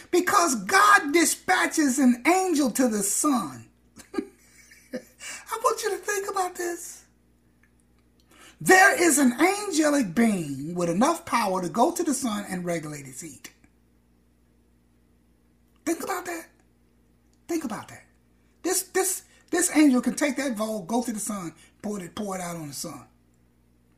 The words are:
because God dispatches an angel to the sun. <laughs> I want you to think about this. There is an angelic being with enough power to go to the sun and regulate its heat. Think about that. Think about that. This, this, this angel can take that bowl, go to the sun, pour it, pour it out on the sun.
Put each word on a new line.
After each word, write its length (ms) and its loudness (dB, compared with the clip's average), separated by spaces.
because 460 2
God 560 4
dispatches 880 2
an 260 4
angel 460 4
to 160 2
the 160 -2
sun. 640 -2
<laughs> 240 -20
I 1500 -12
want 220 0
you 60 -2
to 60 -4
think 320 -6
about 280 -4
this. 440 -8
There 380 6
is 200 4
an 140 4
angelic 840 0
being 600 -2
with 140 -2
enough 380 0
power 340 0
to 80 -4
go 220 2
to 120 -4
the 120 -2
sun 340 -4
and 160 -8
regulate 400 -6
its 160 -18
heat. 300 -16
Think 180 -4
about 220 -6
that. 220 -10
Think 180 -4
about 240 -10
that. 160 -20
This, 220 0
this, 400 -2
this 260 0
angel 240 6
can 140 -2
take 220 -2
that 200 -4
bowl, 260 -4
go 200 -2
to 100 -6
the 80 -8
sun, 320 -8
pour 180 -8
it, 140 -14
pour 220 -6
it 40 -8
out 160 -8
on 120 -10
the 60 -14
sun. 280 -12